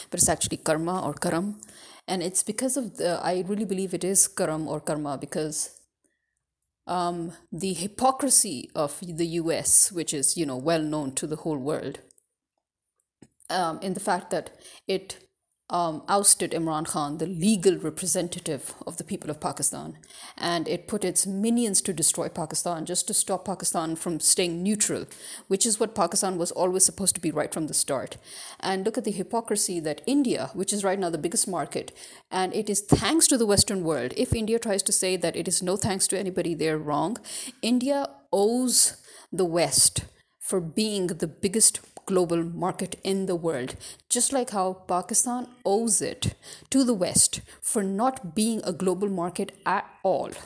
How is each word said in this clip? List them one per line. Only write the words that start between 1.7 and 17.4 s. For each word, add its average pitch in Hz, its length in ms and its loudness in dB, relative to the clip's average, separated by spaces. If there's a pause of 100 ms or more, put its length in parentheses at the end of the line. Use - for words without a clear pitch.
And 185 120 -2
it's 180 220 0
because 254 340 -2
of 226 200 -4
the, 175 260 0
I 180 240 0
really 208 180 -2
believe 185 300 -2
it 165 80 -4
is 190 240 4
karam 156 400 -2
or 151 140 -4
karma 147 380 -4
because, 156 600 -6 (1120)
um, 175 440 -2 (200)
the 185 220 -2
hypocrisy 226 1000 0
of 147 260 -2
the 170 260 -2
U 165 260 0
S, - 400 4
which 165 200 -4
is, 139 240 0
you 165 80 0
know, 135 120 -2
well 160 260 2
known 151 300 -2
to 151 160 -4
the 151 80 -4
whole 151 220 -4
world, 135 420 -4 (1500)
um, 165 300 0
in 190 140 -4
the 190 60 -6
fact 190 280 -2
that - 220 -4 (360)
it, 190 380 -4 (460)
um, 170 360 0
ousted 196 440 4
Imran 160 360 -2
Khan, 151 300 -2
the 165 100 -2
legal 185 520 4